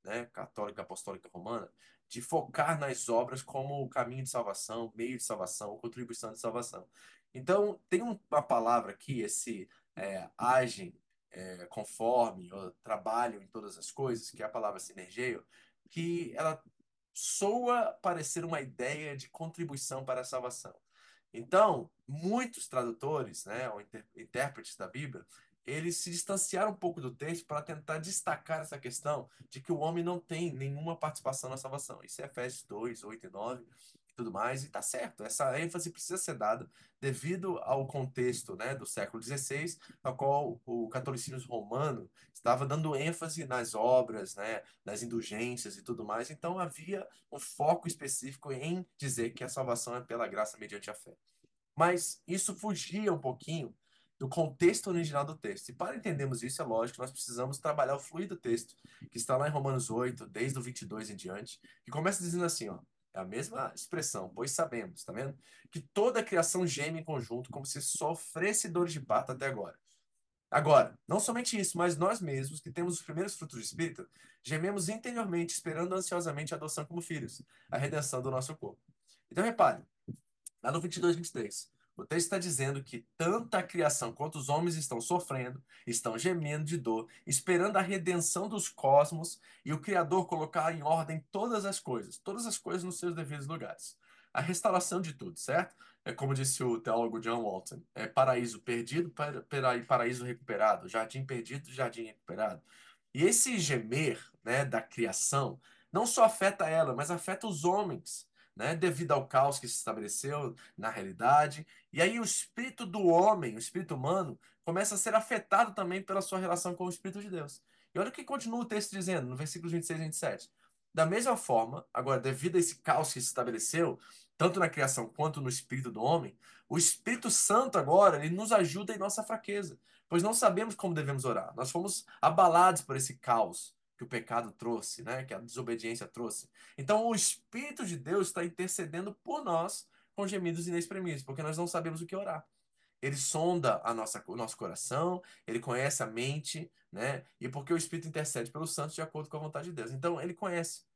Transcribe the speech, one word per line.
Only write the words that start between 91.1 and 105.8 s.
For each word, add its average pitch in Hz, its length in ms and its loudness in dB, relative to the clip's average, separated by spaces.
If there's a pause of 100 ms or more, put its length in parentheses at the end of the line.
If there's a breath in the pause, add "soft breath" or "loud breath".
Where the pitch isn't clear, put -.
todas 208 340 0
as 196 140 -2
coisas, 110 380 -6
todas 226 280 -6
as 214 120 -2
coisas 180 260 -4
nos 180 160 -6
seus 175 160 -2
devidos 143 320 -6
lugares. - 500 -10 (360 soft breath)
A - 80 0
restauração 180 580 2
de 165 140 -2
tudo, - 260 -10
certo? 170 340 2 (300 loud breath)
É - 80 -6
como 139 220 0
disse 135 280 2
o 117 200 2
teólogo 113 400 2
John 117 200 0
Walton, 95 400 -6 (140)
é 107 100 -4
paraíso 120 540 4
perdido, 123 500 -2
para-, 147 340 -4
pera-, 123 420 2
paraíso 123 400 2
recuperado, 107 640 2
jardim 117 360 -2
perdido, 131 460 -6
jardim 120 320 -4
recuperado. 107 580 -4 (520 loud breath)
E 139 100 4
esse 233 340 6
gemer, 135 640 0 (220)
né, 131 220 2
da 120 160 0
criação 123 800 0 (300 soft breath)